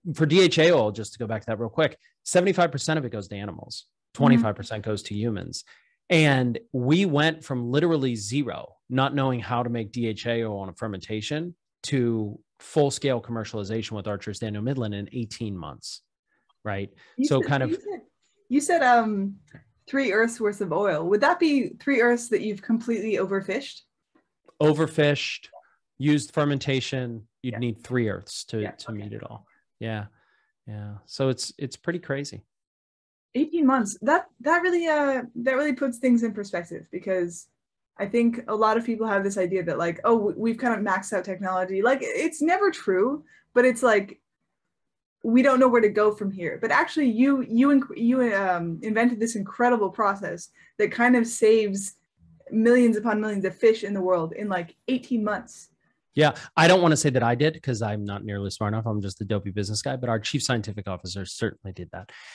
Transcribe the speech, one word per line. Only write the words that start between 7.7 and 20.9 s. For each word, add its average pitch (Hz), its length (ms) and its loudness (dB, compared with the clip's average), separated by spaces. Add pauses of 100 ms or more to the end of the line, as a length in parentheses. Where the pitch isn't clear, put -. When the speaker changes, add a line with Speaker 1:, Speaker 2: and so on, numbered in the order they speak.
Speaker 1:
literally 139 460 0
zero, 107 600 -6 (120)
not 135 260 0
knowing 135 240 0
how 120 240 -4
to 120 60 -4
make 113 240 -6
D 120 140 -4
H 107 200 -8
A 117 180 -2
oil 104 160 -6
on 95 100 -10
a - 20 -14
fermentation, 110 800 -8 (300)
to 113 560 -2 (180)
full-scale 139 600 0
commercialization 110 720 -8
with 104 160 -8
Archer's 104 300 -8
Daniel 104 240 -6
Midland 120 320 -4
in 101 180 -10
eighteen 110 440 -8
months, 73 440 -14 (640)
right? 98 240 -6 (300)
Speaker 2:
You 262 80 2
Speaker 1:
So 135 160 2
Speaker 2:
said, - 60 -4
Speaker 1:
kind 139 140 2
of 127 80 -2
Speaker 2:
you 339 60 -2
said, 403 240 -10 (480)
you 269 140 2
said, 330 200 0
um, 214 540 2 (500)
three 269 240 0
Earths 226 300 0
worth 208 220 -2
of 175 100 -4
oil. 170 340 0